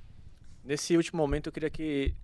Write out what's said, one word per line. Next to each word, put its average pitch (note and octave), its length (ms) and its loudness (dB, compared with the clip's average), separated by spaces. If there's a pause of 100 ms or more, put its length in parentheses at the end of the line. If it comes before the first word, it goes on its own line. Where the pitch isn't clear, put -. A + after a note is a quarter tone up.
(640)
Nesse D3 320 2
último E3+ 220 4
momento, D3 300 2
eu D#3 60 -6
queria D#3 180 -2
que, C#3+ 540 0